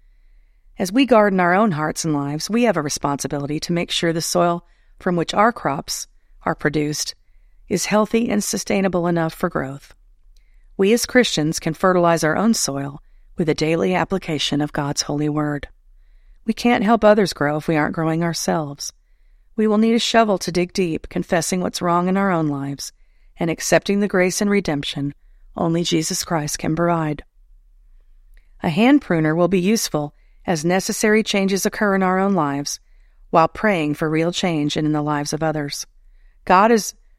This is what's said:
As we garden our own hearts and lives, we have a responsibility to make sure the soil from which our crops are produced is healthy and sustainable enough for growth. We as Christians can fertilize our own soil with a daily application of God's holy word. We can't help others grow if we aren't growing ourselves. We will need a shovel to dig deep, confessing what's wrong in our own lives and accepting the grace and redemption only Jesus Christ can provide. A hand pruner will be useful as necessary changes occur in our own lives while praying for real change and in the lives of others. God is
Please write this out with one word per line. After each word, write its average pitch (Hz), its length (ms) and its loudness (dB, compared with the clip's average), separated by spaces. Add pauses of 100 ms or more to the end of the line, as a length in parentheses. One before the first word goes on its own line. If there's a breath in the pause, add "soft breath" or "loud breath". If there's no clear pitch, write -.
(760)
As 185 140 -4
we 254 160 2
garden 208 320 4
our 175 160 4
own 214 160 4
hearts 156 340 -4
and 160 80 0
lives, 143 380 -4
we 240 140 2
have 208 120 2
a 160 60 -2
responsibility 143 800 -4
to - 120 -6
make 170 200 -4
sure 165 200 0
the 165 80 -4
soil 175 460 0 (320)
from 185 160 -2
which 165 200 -2
our 220 180 4
crops - 560 -6 (340)
are 165 140 -2
produced 151 580 -2 (540)
is 185 180 -2
healthy 214 420 0
and 208 140 0
sustainable 190 640 -2
enough 170 260 0
for - 160 -4
growth. 143 460 -8 (840)
We 196 160 4
as 233 140 2
Christians 165 540 2
can 165 140 -4
fertilize 170 500 2
our 156 120 2
own 214 180 2
soil 139 460 -6 (360)
with 160 120 -2
a 151 60 4
daily 165 400 0
application 165 680 -2
of 147 120 -4
God's 143 300 -4
holy 151 260 -2
word. 147 380 -4 (800)
We 226 80 -2
can't 240 320 2
help 214 200 4
others 208 280 6
grow 147 240 -2
if 151 100 -8
we 165 100 2
aren't 151 180 0
growing 160 280 -2
ourselves. 165 720 -4 (640)
We 220 100 2
will 214 120 4
need 226 160 4
a 233 40 4
shovel 220 400 2
to - 140 -6
dig 175 200 0
deep, 170 360 -4
confessing 180 520 -2
what's - 220 -4
wrong 175 260 2
in 185 80 2
our 196 140 2
own 160 180 0
lives 139 440 -6 (440)
and 170 140 -2
accepting 190 500 0
the 208 80 0
grace 180 320 0
and 202 100 0
redemption 147 640 -2 (420)
only 170 280 0
Jesus 170 380 -2
Christ 151 360 -4
can 160 180 -4
provide. 165 480 -2 (1400)
A - 60 -2
hand 240 340 4
pruner 156 320 0
will 175 140 2
be 185 120 2
useful 175 540 -2 (320)
as 160 180 -2
necessary 214 580 2
changes 196 420 0
occur 208 300 0
in 190 80 0
our 185 160 2
own 196 160 2
lives 143 440 -2 (520)
while 160 180 4
praying 160 460 0
for 156 160 -4
real 160 220 0
change 156 440 -2
and 156 100 0
in 151 60 2
the 151 100 0
lives 147 300 -2
of 151 100 -4
others. 151 440 -4 (580)
God 202 260 6
is 226 240 0 (240)